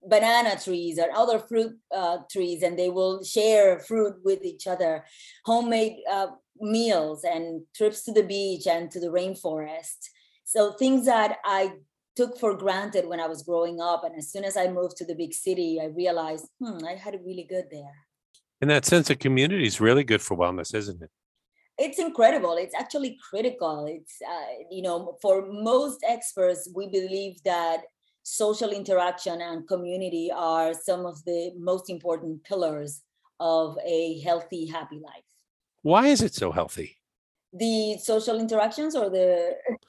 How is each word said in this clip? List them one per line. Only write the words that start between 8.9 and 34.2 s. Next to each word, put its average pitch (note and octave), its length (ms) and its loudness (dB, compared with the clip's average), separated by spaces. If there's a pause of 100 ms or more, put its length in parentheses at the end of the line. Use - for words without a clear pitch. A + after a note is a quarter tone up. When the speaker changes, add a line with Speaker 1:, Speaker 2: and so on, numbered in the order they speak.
Speaker 1:
to F3+ 100 -10
the E3+ 80 -4
rainforest. E3 1000 -6 (340)
So G#3 280 2
things C4 340 2
that A3 380 4
I G3 280 0 (440)
took A#3+ 220 -2
for G#3+ 160 0
granted F#3+ 540 -2
when E3+ 100 -6
I E3 80 -2
was D#3 160 -6
growing E3+ 380 -2
up, E3+ 240 0
and D#3+ 120 -6
as D3+ 140 -12
soon G3+ 140 -8
as G3 120 -4
I F3+ 120 2
moved F3+ 300 -4
to E3+ 80 -10
the E3+ 80 -8
big D#3+ 180 -8
city, E3+ 480 -2
I D#3+ 60 -4
realized, D#3+ 640 -4 (120)
"Hmm, G3+ 260 -8
I F3 80 -8
had G3 200 -12
it F#3 100 -12
really F3+ 200 -12
good F#3 260 -6
there." C#3+ 360 -20 (540)
Speaker 2:
And C#3+ 100 4
that C#3+ 140 6
sense E3+ 260 6
of C3+ 80 2
community C#3 480 4
is G#2 140 0
really B2 240 8
good A2 180 4
for - 140 -4
wellness, F2 380 0
isn't G2+ 280 -6
it? D#2+ 80 -18 (640)
Speaker 1:
It's C#4 220 -2
incredible. A#3 540 4
It's F3 220 -4
actually C4 440 -4 (120)
critical. F#3 560 -4
It's, D#3+ 360 -12
uh, D#3+ 240 -10 (240)
you F#3 120 -10
know, F3 380 -4
for G3 300 4
most A#3+ 560 0
experts, F#3 680 0
we G3 140 -6
believe F#3+ 560 -4
that E3+ 400 0 (380)
social G#3+ 480 0
interaction F3+ 680 0
and E3 280 -10
community F3 680 -4
are E3 380 0
some F3+ 320 -4
of D#3+ 200 -10
the F3 340 -4
most F#3 320 -2
important E3 540 -6
pillars D3+ 580 -4 (360)
of E3 460 0
a E3 360 0